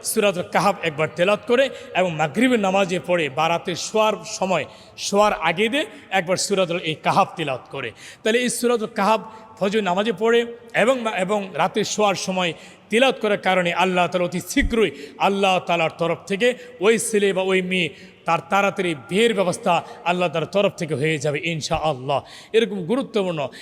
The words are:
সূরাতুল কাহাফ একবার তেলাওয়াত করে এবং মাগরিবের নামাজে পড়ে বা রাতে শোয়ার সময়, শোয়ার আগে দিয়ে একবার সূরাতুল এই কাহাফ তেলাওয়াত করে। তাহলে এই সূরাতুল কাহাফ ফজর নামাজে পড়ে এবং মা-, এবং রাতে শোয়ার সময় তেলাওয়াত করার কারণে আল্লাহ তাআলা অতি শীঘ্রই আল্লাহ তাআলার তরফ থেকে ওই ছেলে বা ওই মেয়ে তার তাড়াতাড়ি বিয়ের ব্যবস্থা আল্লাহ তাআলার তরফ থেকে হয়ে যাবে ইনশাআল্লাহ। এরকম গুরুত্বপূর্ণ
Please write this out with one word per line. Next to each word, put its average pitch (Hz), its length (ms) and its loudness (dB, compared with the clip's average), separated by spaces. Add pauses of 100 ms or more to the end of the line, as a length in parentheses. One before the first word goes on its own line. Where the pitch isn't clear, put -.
সূরাতুল 196 480 0
কাহাফ 190 320 2
একবার 156 320 -2
তেলাওয়াত 196 320 2
করে 240 180 4 (300)
এবং 180 200 2
মাগরিবের 208 520 2
নামাজে 185 320 2
পড়ে 175 300 0
বা 151 180 -2
রাতে 170 280 -2
শোয়ার 214 400 0 (220)
সময়, 180 280 0 (320)
শোয়ার 202 440 2
আগে 170 280 2
দিয়ে 285 160 0 (260)
একবার 185 260 0
সূরাতুল 185 460 0
এই 156 200 -4
কাহাফ 175 320 4
তেলাওয়াত 143 360 -6
করে। 131 180 -8 (300)
তাহলে 220 200 2
এই 247 100 0
সূরাতুল 233 460 0
কাহাফ 214 260 2 (340)
ফজর 208 260 0
নামাজে 202 380 0
পড়ে 233 200 4 (340)
এবং 220 280 4
মা-, 220 140 -4
এবং 190 240 0 (160)
রাতে 185 280 0
শোয়ার 202 320 0
সময় 185 360 -2 (360)
তেলাওয়াত 254 340 2
করার 208 200 0
কারণে 185 320 2
আল্লাহ 180 340 2
তাআলা 175 200 -2
অতি 175 220 -4
শীঘ্রই 220 420 2 (280)
আল্লাহ 196 400 2
তাআলার 170 380 0
তরফ 170 300 -2
থেকে 202 200 0 (320)
ওই 220 200 4
ছেলে 202 340 0
বা 185 100 0
ওই 185 180 2
মেয়ে 180 260 -2 (380)
তার 165 140 2 (100)
তাড়াতাড়ি 196 420 2 (160)
বিয়ের 220 260 2
ব্যবস্থা 185 400 0 (320)
আল্লাহ 180 240 0
তাআলার 151 260 -4
তরফ 196 200 2
থেকে 160 200 -6
হয়ে 156 240 0
যাবে 147 240 -2
ইনশাআল্লাহ। 151 760 -2 (340)
এরকম 208 300 2
গুরুত্বপূর্ণ 190 560 -2 (220)